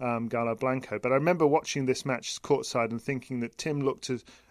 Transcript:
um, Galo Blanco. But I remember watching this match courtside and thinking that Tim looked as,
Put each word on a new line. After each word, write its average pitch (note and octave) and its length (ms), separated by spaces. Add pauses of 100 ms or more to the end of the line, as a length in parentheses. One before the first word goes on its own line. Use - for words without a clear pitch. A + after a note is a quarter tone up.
um, A#2 300
Galo A#2 280
Blanco. B2+ 400
But B2 140
I C3+ 40
remember D#3+ 300
watching C#3+ 380
this B2+ 220
match - 340
courtside A#2+ 520
and A#2 100
thinking C3 380
that A#2+ 180
Tim C#3+ 240
looked - 260
as, B2 160 (260)